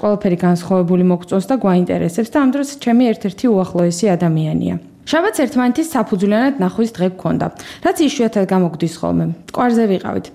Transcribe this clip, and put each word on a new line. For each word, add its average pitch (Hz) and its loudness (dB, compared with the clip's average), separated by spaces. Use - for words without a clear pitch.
ყველაფერი 202 0
განსხვავებული 180 2
მოგწონს 180 0
და 269 0
გვაინტერესებს 180 0
და 302 2
ამ 262 4
დროს 277 -2
ჩემი 240 4
ერთ-ერთი 208 -4
უახლოესი 180 0
ადამიანია. 165 0
შაბათს 339 0
ერთმანეთის 254 0
საფუძვლიანად 220 0
ნახვის 220 0
დღე 175 0
გვქონდა, 135 -2
რაც 370 0
იშვიათად 226 0
გამოგვდის 175 0
ხოლმე. 170 -2
მტკვარზე 226 0
ვიყავით. - -4